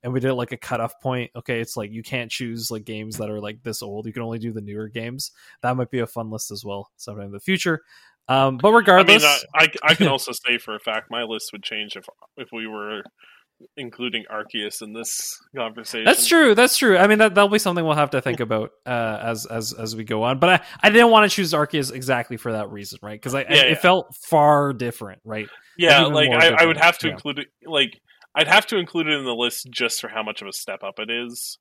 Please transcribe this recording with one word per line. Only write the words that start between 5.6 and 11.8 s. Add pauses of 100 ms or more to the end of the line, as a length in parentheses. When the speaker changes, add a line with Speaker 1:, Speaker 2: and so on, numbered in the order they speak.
Speaker 1:
That
might
be
a
fun
list
as
well
sometime
in
the
future. (460)
Um,
but
regardless
Speaker 2:
I
mean, (140)
I, (220)
I,
I
can
Speaker 1:
<laughs>
Speaker 2:
also
say
for
a
fact
my
list
would
change